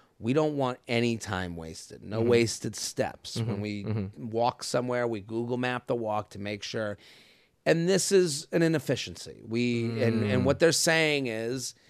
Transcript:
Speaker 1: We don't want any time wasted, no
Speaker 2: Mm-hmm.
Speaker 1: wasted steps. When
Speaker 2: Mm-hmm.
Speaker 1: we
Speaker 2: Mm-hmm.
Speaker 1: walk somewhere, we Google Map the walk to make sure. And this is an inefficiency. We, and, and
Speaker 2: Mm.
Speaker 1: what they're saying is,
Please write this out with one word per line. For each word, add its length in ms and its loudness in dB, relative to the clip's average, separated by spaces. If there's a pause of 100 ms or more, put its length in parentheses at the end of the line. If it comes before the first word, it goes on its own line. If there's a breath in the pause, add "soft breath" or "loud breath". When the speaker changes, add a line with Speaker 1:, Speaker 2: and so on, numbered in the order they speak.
(200)
Speaker 1:
We 140 0
don't 220 2
want 320 -2
any 300 2
time 380 -4
wasted, 480 -14
no 180 -6
Speaker 2:
Mm-hmm. 80 2
Speaker 1:
wasted 460 2
steps. 640 -6
When 100 -2
Speaker 2:
Mm-hmm. 140 -4
Speaker 1:
we 220 -6
Speaker 2:
Mm-hmm. 460 -6
Speaker 1:
walk 340 0
somewhere, 440 -2
we 120 -4
Google 380 -4
Map 300 -4
the 80 0
walk 360 -4
to 80 -14
make 240 -8
sure. 340 -6 (680 soft breath)
And 220 4
this 240 2
is 400 4
an 120 4
inefficiency. 840 -2
We, 380 2 (160)
and, 220 4
and 180 2
Speaker 2:
Mm. 40 2
Speaker 1:
what 140 4
they're 120 8
saying 560 4
is, 480 -4 (140)